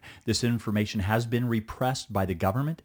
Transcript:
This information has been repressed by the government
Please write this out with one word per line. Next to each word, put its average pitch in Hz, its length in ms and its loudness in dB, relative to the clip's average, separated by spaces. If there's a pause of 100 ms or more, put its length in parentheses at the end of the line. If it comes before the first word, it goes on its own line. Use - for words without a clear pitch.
(260)
This 113 180 0
information 110 580 0
has 110 240 2
been 120 220 0
repressed 117 680 -2
by 98 120 2
the 92 100 0
government 127 500 0